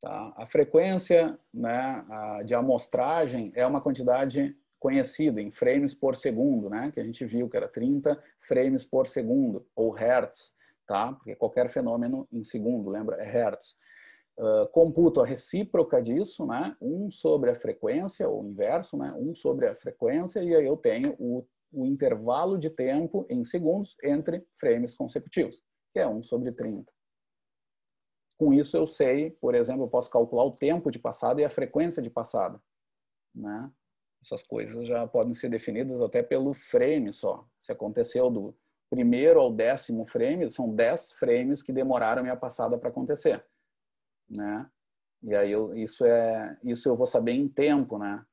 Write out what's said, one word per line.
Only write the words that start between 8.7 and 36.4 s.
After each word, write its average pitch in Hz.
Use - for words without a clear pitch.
por 131
segundo, 123
ou 113
hertz, 120
tá? 110
Porque 110
qualquer 123
fenômeno 123
em 117
segundo, 110
lembra? 107
É -
hertz. 107
Ah, 107
computo 165
a 120
recíproca 147
disso, 147
né? 135
Um 185
sobre 143
a -
frequência, 156
ou 104
o 104
inverso, 110
né? 139
Um 156
sobre 135
a -
frequência, 165
e 170
aí 151
eu 139
tenho 123
o, 123
o 131
intervalo 135
de 156
tempo 151
em 123
segundos 175
entre 160
frames 120
consecutivos, -
que -
é -
um 110
sobre 123
trinta. 110
Com 147
isso 143
eu 160
sei, 147
por 123
exemplo, 127
eu 117
posso 123
calcular 120
o 135
tempo 156
de 117
passada 123
e 147
a 147
frequência 320
de 117
passada, 104
né? 110
Essas -
coisas 113
já 117
podem 117
ser 120
definidas 120
até 120
pelo 135